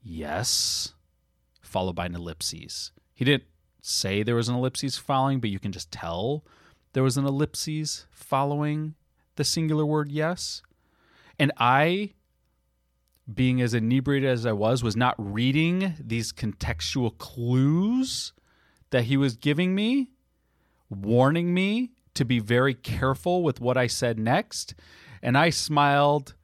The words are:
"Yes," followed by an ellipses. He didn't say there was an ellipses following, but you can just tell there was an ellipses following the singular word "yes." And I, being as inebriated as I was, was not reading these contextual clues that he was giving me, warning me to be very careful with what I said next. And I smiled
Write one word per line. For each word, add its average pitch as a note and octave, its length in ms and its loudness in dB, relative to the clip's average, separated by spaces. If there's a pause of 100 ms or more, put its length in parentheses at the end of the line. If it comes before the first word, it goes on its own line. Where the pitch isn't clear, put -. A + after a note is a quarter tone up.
"Yes," E2 920 -4 (680)
followed F#2 320 -4
by F2 120 -4
an F2 80 -8
ellipses. - 800 -10 (220)
He - 100 -4
didn't C3+ 240 2 (320)
say - 420 -2
there A#2 120 0
was A#2 160 0
an B2 60 -2
ellipses B2+ 420 -4
following, C3+ 420 0
but A#2 100 -2
you G2 80 -4
can G2 140 -6
just F2 180 -12
tell G2+ 540 -4 (480)
there C3 100 0
was C3 140 2
an C#3 80 0
ellipses D3+ 840 -4
following D3 840 -2 (420)
the D3+ 80 -2
singular D#3 420 0
word D3+ 260 0
"yes." D#3 500 -4 (760)
And D3 200 4
I, D#3 560 4 (1160)
being B2+ 280 2
as A#2+ 140 0
inebriated C3 560 2
as A#2+ 160 0
I A#2 60 2
was, A2 300 2
was A2 140 0
not B2 220 2
reading D3+ 840 0
these A2+ 320 -4
contextual - 880 -4
clues D#3 1120 0 (560)
that B2 160 2
he C3+ 140 2
was C3+ 180 2
giving F3 380 0
me, A#3+ 360 0 (800)
warning B2+ 640 2
me G#3 400 0 (220)
to C#3 100 0
be A#2+ 140 2
very A#2+ 340 2
careful C3+ 680 -2
with D3 180 0
what B2 160 0
I B2+ 100 2
said A#2 320 -2
next. A#2+ 560 -2 (480)
And B2 140 2
I D#3+ 140 4
smiled C#3+ 920 2